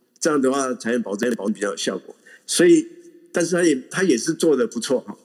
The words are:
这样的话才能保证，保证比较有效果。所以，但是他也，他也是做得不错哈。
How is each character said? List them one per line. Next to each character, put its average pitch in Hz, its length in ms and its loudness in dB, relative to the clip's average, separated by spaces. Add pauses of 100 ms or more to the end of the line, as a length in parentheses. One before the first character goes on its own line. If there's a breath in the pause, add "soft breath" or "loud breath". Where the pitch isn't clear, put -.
(200)
这 - 80 0
样 147 140 2
的 131 100 2
话 131 220 -2
才 113 160 -6
能 123 100 0
保 101 160 -6
证， 120 200 -2
保 98 100 -6
证 107 80 -2
比 98 60 -10
较 101 100 -2
有 - 60 -6
效 - 200 -6
果。 - 180 -14 (320 soft breath)
所 - 200 2
以， 165 200 6 (460)
但 170 140 -2
是 170 80 -4
他 175 80 0
也， 143 280 2
他 185 120 -4
也 151 160 2
是 156 160 -4
做 156 220 2
得 120 100 0
不 117 140 -8
错 123 200 -2
哈。 - 240 -16